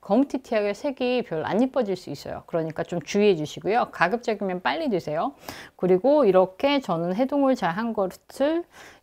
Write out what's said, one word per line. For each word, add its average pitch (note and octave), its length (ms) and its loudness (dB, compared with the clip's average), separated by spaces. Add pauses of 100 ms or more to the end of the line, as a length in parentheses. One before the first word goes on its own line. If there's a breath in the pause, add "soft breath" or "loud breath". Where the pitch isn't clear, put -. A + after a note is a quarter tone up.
검티티하게 A3 720 0
색이 B3 500 -2
별로 D#3+ 200 -4
안 F#3 160 0
이뻐질 B3 360 0
수 - 120 -12
있어요. - 380 -10
그러니까 D#3+ 380 -4
좀 F3 180 -6
주의해 G3+ 320 4
주시고요. E3 560 -2
가급적이면 F#3+ 720 -2
빨리 D4 260 -2
드세요. F3 440 -4 (420 loud breath)
그리고 A#3+ 500 4
이렇게 F#3+ 540 4
저는 F3 380 -2
해동을 C4 400 2
잘 F3+ 140 0
한 A3+ 240 -4
것을, C#4 680 -2 (400 loud breath)